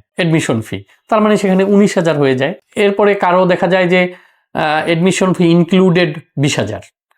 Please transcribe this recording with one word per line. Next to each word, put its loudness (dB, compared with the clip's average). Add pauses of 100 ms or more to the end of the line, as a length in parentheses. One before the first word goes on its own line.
(140)
অ্যাডমিশন -2
ফি, -10 (240)
তার 0
মানে 2
সেখানে 0
উনিশ 2
হাজার 0
হয়ে 2
যায়। -2 (220)
এরপরে 0
কারো 0
দেখা 0
যায় 0
যে, 2 (540)
আহ, -2
অ্যাডমিশন 0
ফি 0
ইনক্লুডেড 2 (180)
বিশ -2
হাজার, -6 (380)